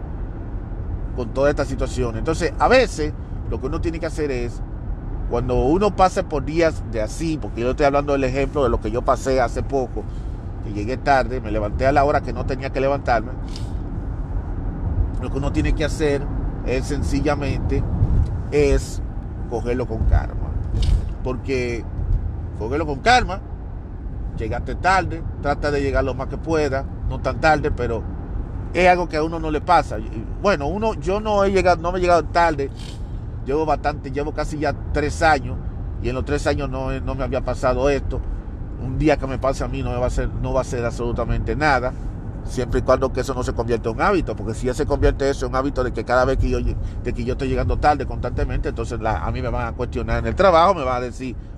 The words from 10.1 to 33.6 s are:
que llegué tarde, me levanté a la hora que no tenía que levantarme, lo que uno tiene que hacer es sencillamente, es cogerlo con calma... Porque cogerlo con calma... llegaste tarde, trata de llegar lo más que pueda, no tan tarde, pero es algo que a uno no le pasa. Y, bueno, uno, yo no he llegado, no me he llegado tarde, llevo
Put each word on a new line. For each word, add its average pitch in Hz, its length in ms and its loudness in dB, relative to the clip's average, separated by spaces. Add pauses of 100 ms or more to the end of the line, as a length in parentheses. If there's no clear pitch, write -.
que 110 80 -6
llegué 104 240 -4
tarde, 127 420 2
me 110 120 -4
levanté 107 360 0
a 139 60 6
la 143 100 6
hora 147 180 4
que 123 120 -6
no 120 120 -4
tenía 131 260 -2
que 135 100 -2
levantarme, 131 500 2 (1900)
lo 123 100 -2
que 135 60 -2
uno 139 160 0
tiene 151 200 2
que 151 120 2
hacer 143 360 2 (440)
es 127 200 0
sencillamente, 139 960 0 (680)
es 139 500 4 (480)
cogerlo 120 380 -2
con 110 180 -2
calma... - 460 2 (720)
Porque 123 600 0 (760)
cogerlo 139 260 0
con 139 140 -2
calma... 220 400 4 (960)
llegaste 120 380 -4
tarde, 165 480 2 (180)
trata 147 300 0
de 139 100 2
llegar 135 220 2
lo 131 100 -2
más 131 140 -4
que 143 100 -6
pueda, 147 480 0 (240)
no 127 100 -2
tan 131 200 -2
tarde, 151 320 4
pero 117 320 -2 (720)
es 180 140 6
algo 180 200 6
que 156 100 -4
a 151 60 2
uno 165 160 -2
no 156 120 -2
le 147 100 0
pasa. 143 380 2
Y, 110 260 -6 (160)
bueno, 160 260 2
uno, 208 280 0
yo 175 240 -2
no 214 240 2
he 196 80 4
llegado, 180 300 4
no 170 100 0
me 185 80 -2
he - 20 0
llegado 175 240 6
tarde, 156 440 2 (760)
llevo 147 200 0